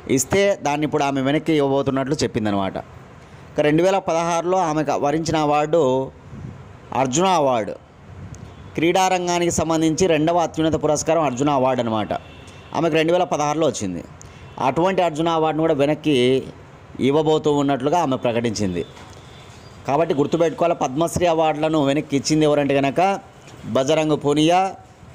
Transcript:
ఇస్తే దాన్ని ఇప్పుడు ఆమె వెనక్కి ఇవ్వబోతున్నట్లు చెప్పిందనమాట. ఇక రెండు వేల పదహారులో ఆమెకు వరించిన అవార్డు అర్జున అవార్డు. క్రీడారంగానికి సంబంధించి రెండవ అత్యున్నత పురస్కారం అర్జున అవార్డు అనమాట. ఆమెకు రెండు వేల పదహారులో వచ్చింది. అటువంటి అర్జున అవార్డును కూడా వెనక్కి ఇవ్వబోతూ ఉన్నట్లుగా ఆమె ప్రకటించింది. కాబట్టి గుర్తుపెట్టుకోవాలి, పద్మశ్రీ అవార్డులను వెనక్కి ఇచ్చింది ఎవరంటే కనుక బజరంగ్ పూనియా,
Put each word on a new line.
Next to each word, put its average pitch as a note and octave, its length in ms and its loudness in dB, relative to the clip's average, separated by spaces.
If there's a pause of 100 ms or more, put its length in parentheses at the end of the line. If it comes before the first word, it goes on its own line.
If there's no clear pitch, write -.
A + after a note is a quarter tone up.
ఇస్తే G3 520 2
దాన్ని D3 240 -2
ఇప్పుడు C#3+ 180 0
ఆమె C#3 180 0
వెనక్కి D3+ 320 0
ఇవ్వబోతున్నట్లు C3+ 680 0
చెప్పిందనమాట. G2+ 540 -2
ఇక - 840 -12
రెండు D3+ 240 4
వేల F#3+ 140 2
పదహారులో E3+ 600 -2
ఆమెకు D#3 340 0
వరించిన D#3 460 -2
అవార్డు D3 760 2 (840)
అర్జున C3 320 0
అవార్డు. C3 460 2 (1040)
క్రీడారంగానికి F3 760 2
సంబంధించి D#3+ 560 0
రెండవ E3 300 2
అత్యున్నత D#3 460 0
పురస్కారం D3+ 400 0
అర్జున C3+ 260 0
అవార్డు C3 320 2
అనమాట. A2 320 -2 (640)
ఆమెకు D#3+ 200 0
రెండు D#3+ 180 2
వేల F3+ 100 2
పదహారులో D3+ 440 0
వచ్చింది. F#2 360 -4 (560)
అటువంటి F3+ 420 0
అర్జున E3 280 0
అవార్డును D#3 320 0
కూడా E3 120 2
వెనక్కి C#3 680 2 (560)
ఇవ్వబోతూ D3+ 520 2
ఉన్నట్లుగా C#3+ 500 0
ఆమె C3+ 140 0
ప్రకటించింది. G#2+ 680 -2 (1000)
కాబట్టి D#3+ 260 0
గుర్తుపెట్టుకోవాలి, E3 640 0
పద్మశ్రీ E3 520 -2
అవార్డులను D#3 580 2
వెనక్కి C#3 320 0
ఇచ్చింది D#3 280 2
ఎవరంటే C#3+ 300 2
కనుక E3 440 2 (460)
బజరంగ్ D3 600 2
పూనియా, E3+ 500 2 (400)